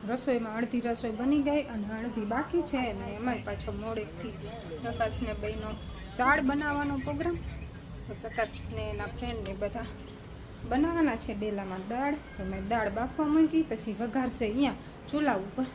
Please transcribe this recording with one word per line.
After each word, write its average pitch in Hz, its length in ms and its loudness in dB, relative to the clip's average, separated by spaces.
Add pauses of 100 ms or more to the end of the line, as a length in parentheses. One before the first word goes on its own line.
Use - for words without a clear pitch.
રસોઈમાં 233 480 2
અડધી 240 320 2
રસોઈ 233 320 -2
બની 285 260 6
ગઈ 285 160 4 (100)
અને 208 220 -2
અડધી 220 400 -2
બાકી 311 340 2
છે. 254 220 2
અને 196 140 -4 (100)
એમાંય 233 320 0
પાછો 202 320 -4
મોડેકથી 214 560 -4 (480)
પ્રકાશને 226 580 0
બેયનો 214 300 -4 (480)
દાળ 269 200 8 (100)
બનાવવાનો 285 460 2 (120)
પ્રોગ્રામ. 330 300 0 (680)
તો 214 160 -6
પ્રકાશને 220 600 -2 (100)
એના 208 240 -2
ફ્રેન્ડને 226 360 -4 (100)
બધા 214 260 -4 (800)
બનાવવાના 302 560 4
છે - 160 -2
ડેલામાં 196 500 -2
દાળ. 277 240 2 (220)
તો 208 40 -6 (100)
મેં 190 200 -4
દાળ 220 260 4
બાફવા 294 380 2
મૂકી, 320 340 8
પછી 220 300 -2
વઘારશે 254 480 0
અહીંયા 247 300 4 (340)
ચૂલા 277 340 4
ઉપર. 254 300 -2